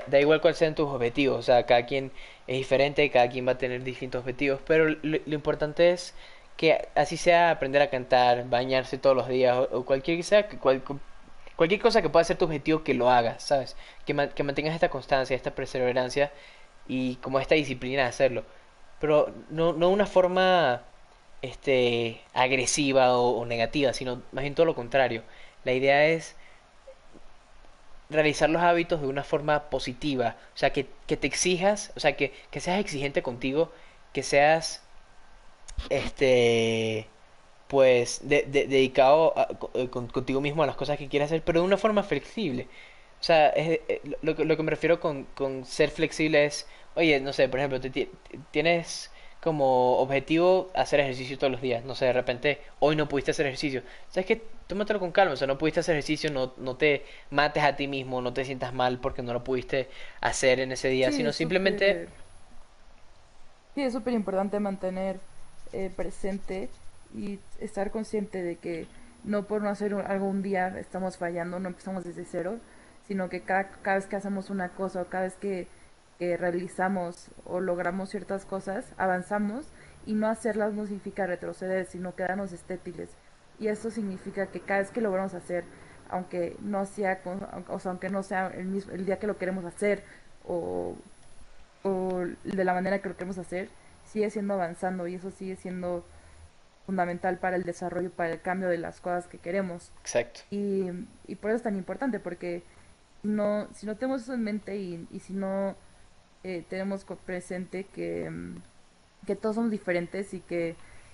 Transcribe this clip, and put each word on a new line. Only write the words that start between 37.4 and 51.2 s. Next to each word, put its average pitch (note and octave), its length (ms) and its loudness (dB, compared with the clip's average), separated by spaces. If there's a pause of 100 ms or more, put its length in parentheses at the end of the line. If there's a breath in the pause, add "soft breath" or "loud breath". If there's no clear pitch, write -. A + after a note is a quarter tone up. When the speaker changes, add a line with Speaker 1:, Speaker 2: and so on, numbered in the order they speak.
Speaker 1:
pues, C3 560 6
de-, C#3+ 200 4
de-, C3+ 240 0
dedicado C3+ 680 6
a, - 100 4
co-, - 260 -10
eh, B2 160 -2
con-, A#2+ 180 -6
contigo C3 340 -2
mismo D3 220 0
a C#3 40 4
las C3 80 -4
cosas C#3+ 220 -2
que C#3+ 120 -10
quieres C#3+ 180 2
hacer, D#3+ 160 0
pero E3+ 180 2
de F3+ 40 2
una G3 120 4
forma G#3 260 2
flexible. D3+ 640 -4 (520 loud breath)
O - 40 -8
sea, D#3 260 8
es, D#3+ 380 2
eh, - 160 -2
lo, C#3+ 180 -8
lo D3+ 140 0
que, D#3 100 0
lo D#3 120 4
que D#3 60 -2
me D#3 80 0
refiero D#3+ 280 2
con, C#3+ 260 -4 (100)
con C3+ 300 -4
ser D3+ 240 2
flexible D3+ 560 4
es, - 220 -4 (280 loud breath)
oye, D3+ 240 6
no C3+ 140 -4
sé, C3+ 160 4
por B2 100 -2
ejemplo, C3+ 220 -2
te C3 80 -6
ti-, C3 200 -2 (420)
tienes E3 600 0 (300 loud breath)
como C3 580 4
objetivo D#3+ 760 2
hacer C#3 260 2
ejercicio C3 360 -4